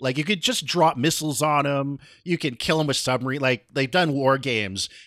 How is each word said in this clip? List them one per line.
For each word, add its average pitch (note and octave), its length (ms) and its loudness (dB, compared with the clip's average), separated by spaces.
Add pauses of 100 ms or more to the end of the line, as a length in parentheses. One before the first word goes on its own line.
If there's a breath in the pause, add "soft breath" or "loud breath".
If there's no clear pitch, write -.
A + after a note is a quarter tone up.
Like, C3 160 -2
you D3+ 80 -2
could F3+ 160 -2
just A#3 240 -2
drop D#3+ 320 2
missiles D3 460 -2
on D3 240 2
'em. C#3 320 -2 (260 loud breath)
You E3+ 140 -2
can C3 180 -4
kill D#3+ 240 0
'em D3+ 60 0
with C3+ 100 0
submarine. C3 440 -2
Like, B2+ 320 0
they've C3+ 180 0
done F3 220 2
war C3+ 260 2
games. G#2+ 500 -2 (180 loud breath)